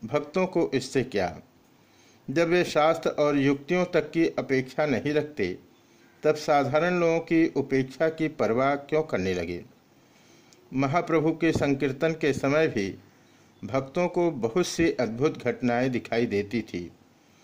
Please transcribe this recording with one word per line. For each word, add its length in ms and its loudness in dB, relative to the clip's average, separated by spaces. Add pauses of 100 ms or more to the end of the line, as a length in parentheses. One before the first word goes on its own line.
"भक्तों 420 -2
को 280 0
इससे 300 0
क्या?" 360 -4 (880)
जब 180 2
वे 160 4
शास्त्र 460 2
और 260 2
युक्तियों 480 2
तक 260 0
की 180 2
अपेक्षा 580 -2
नहीं 260 0
रखते, 460 -2 (640)
तब 120 4
साधारण 640 2
लोगों 200 2
की 360 2
उपेक्षा 520 0
की 200 -2
परवाह 460 0
क्यों 280 -2
करने 320 -2
लगे? 300 -6 (1080)
महाप्रभु 580 0
के 200 0
संकीर्तन 600 0
के 200 0
समय 360 2
भी 300 -4 (680)
भक्तों 440 -2
को 220 0
बहुत 360 -2
सी 260 0
अद्भुत 520 -2
घटनाएं 460 0
दिखाई 360 0
देती 360 -2
थी, 300 -8 (520)